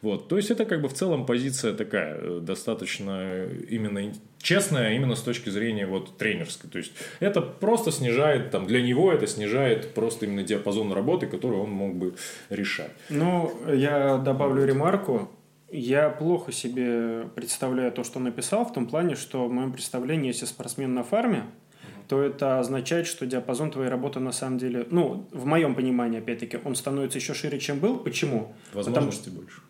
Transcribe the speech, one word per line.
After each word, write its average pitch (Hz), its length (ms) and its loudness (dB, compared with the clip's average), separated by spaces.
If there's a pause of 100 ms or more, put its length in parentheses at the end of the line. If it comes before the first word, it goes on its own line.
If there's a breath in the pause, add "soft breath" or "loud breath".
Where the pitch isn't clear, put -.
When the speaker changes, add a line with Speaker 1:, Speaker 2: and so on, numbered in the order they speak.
Speaker 1:
Вот. 101 260 -2
То 170 80 2
есть 208 140 2
это, 226 140 4
как 175 180 0
бы, 139 60 -2
в 135 60 -6
целом 165 300 0
позиция 127 480 0
такая, 95 480 -2
э, 87 220 -4
достаточно 95 1040 -4 (240)
именно 107 360 -2
ин-, 107 80 -8 (280)
честная, 151 540 2
именно 127 180 2
с - 80 -6
точки 117 280 -4
зрения 104 360 -2
вот 95 320 -4
тренерской. 92 520 -4
То - 80 -8
есть - 140 -10 (280 loud breath)
это 196 220 4
просто 208 500 2
снижает, 135 580 4
там, 95 160 0
для 120 220 6
него 160 240 6
это 107 140 4
снижает 110 680 2
просто 110 320 0
именно 101 180 0
диапазон 104 480 0
работы, 135 340 2
который 120 320 -2
он 104 120 -2
мог 98 260 -2
бы 90 180 -2 (340 loud breath)
решать. 98 440 -4 (180 loud breath)
Speaker 2:
Ну, 165 420 2 (220)
я 139 420 4
добавлю 135 460 2
Speaker 1:
Вот. 135 60 6
Speaker 2:
ремарку. 139 600 2 (420)
Я 143 380 4
плохо 170 440 0
себе 117 720 0 (100)
представляю 127 580 -2
то, 120 120 -4
что - 160 -8
написал, 127 440 0
в 233 80 -10
том 123 140 -2
плане, 156 300 2
что 127 300 -4
в 120 60 -2
моём 127 200 0
представлении, 135 560 -2
если 120 180 -4
спортсмен 127 480 -4
на 123 80 0
фарме, 208 360 2
Speaker 1:
Мгм. - 680 -14
Speaker 2:
то 139 140 4
это 135 380 2
означает, 135 460 0
что - 200 -6
диапазон 127 440 -2
твоей 131 200 -2
работы 131 300 -2
на 127 120 -4
самом 127 260 -2
деле, 120 320 -2
ну, 170 420 2
в 127 120 -8
моём 147 300 4
понимании, 123 460 2
опять-таки, 117 440 -6
он 135 120 -2
становится 139 420 -2
ещё 139 160 -4
шире, 143 240 -4
чем 143 220 -2
был. 240 180 2
Почему? 123 540 -2 (200 loud breath)
Speaker 1:
Возможностей 117 580 0
Speaker 2:
Потому 87 120 -12
Speaker 1:
больше. - 280 -20